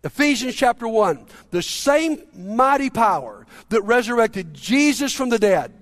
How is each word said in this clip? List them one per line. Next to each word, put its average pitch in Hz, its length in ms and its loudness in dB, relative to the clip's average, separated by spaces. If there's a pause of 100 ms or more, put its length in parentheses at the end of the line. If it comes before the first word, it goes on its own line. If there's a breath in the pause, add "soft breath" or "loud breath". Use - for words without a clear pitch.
Ephesians 254 520 -2
chapter 233 320 0
one. 220 400 0 (240 loud breath)
The 175 100 -2
same 302 600 -2 (120)
mighty 254 540 0
power 135 560 -2 (240 loud breath)
that 208 140 2
resurrected 220 720 0
Jesus 277 580 0
from 262 160 -4
the 233 80 2
dead 185 340 2 (100)